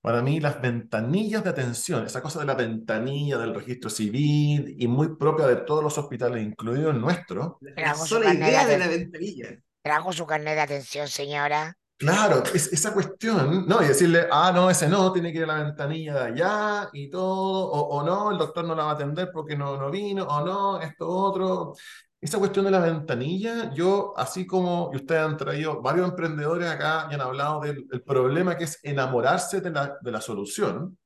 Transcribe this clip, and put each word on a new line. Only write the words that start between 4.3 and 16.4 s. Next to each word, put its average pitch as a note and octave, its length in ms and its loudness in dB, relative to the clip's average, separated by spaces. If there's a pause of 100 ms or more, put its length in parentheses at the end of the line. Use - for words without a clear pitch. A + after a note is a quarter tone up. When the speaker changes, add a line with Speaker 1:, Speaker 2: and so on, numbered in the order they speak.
Speaker 1:
y A#2+ 80 0
muy D3+ 280 2
propia D3+ 300 2
de B2+ 120 6
todos D3+ 260 0
los D3+ 140 -2
hospitales, B2 460 -2
incluido A#2 460 -2
el C3 100 2
nuestro. D#3+ 640 -2
Speaker 2:
La, C#3 80 -18
la - 60 -20
Speaker 3:
Trajo D#3+ 320 -2
su G#3+ 80 0
Speaker 2:
sola A3+ 100 4
Speaker 3:
carnet F3+ 160 4
de - 80 2
Speaker 2:
idea C4 160 6
de G3 140 6
la F3+ 60 2
Speaker 3:
aten-, E3 120 0
Speaker 2:
ventanilla. D#3+ 520 -8 (340)
Speaker 3:
trajo D#3 280 0
su E3 140 -6
carnet D3+ 300 -2
de D#3 60 0
atención, C#3+ 460 -4
señora. D3 720 -4 (200)
Speaker 1:
Claro, E3+ 440 4 (100)
es, - 220 0
esa F#3+ 220 0
cuestión, F3+ 720 2
¿no? F3+ 160 6
Y C#3+ 60 6
decirle, E3+ 420 6
"Ah, E3+ 200 6
no, F3+ 200 6
ese D#3+ 180 4
no, F#3 240 4
tiene E3+ 180 0
que D#3 60 -4
ir D#3+ 60 0
a D#3 120 -2
la D3+ 80 -2
ventanilla D3 520 -4
de B2 160 0
allá", G3+ 640 0